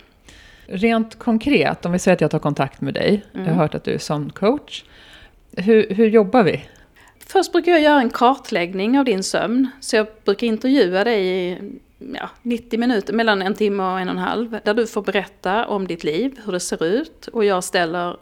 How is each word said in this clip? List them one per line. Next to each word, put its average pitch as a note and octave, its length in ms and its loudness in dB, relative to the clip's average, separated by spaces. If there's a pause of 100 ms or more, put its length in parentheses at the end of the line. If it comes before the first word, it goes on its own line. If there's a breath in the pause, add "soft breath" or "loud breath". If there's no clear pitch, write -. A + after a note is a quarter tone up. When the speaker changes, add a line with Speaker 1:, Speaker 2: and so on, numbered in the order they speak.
(640 soft breath)
Speaker 1:
Rent A3 540 -2
konkret, A3 640 0
om F3 60 -2
vi F3+ 80 0
säger F3+ 160 4
att - 60 -2
jag D3+ 100 2
tar D#3 80 -2
kontakt D3 420 -4
med C#3 120 -4
dig. - 400 0
Speaker 2:
Mm. F#3+ 140 -6
Speaker 1:
Jag D#3+ 60 0
har E3+ 80 2
hört D3+ 140 0
att - 80 -8
du - 100 -2
är - 40 -4
sömncoach. D#3+ 880 -4 (720 loud breath)
Hur, G#3+ 360 4
hur A3+ 160 4
jobbar G#3+ 340 4
vi? - 220 0 (540 soft breath)
Speaker 2:
Först F4 320 0
brukar F4 200 2
jag D#4+ 100 6
göra D4 200 6
en A3+ 80 0
kartläggning G3+ 920 0
av C4+ 60 2
din F#3+ 180 0
sömn. A3 440 0 (120)
Så - 160 -4
jag G#3+ 120 2 (180)
brukar G3+ 220 0
intervjua A3 560 2
dig G#3 240 0
i, F#3 300 -2 (400)
ja, - 320 -12 (120)
nittio A#3 360 -6
minuter, A#3 360 -2
mellan A3 280 0
en F#3+ 120 -2
timme G3+ 300 -2
och F#3 160 -2
en F#3 100 -4
och F3+ 60 -4
en - 40 -4
halv, G#3 440 -4
där G#3 100 0
du A3+ 140 0
får G#3+ 140 -6
berätta G3 680 -4
om F#3+ 200 -4
ditt E3+ 160 -8
liv, G3+ 420 -4
hur G#3 60 -6
det F3+ 80 -4
ser F3+ 260 -4
ut. B3 420 -4
Och G#3+ 180 -2
jag F#3 180 0
ställer F3 580 -2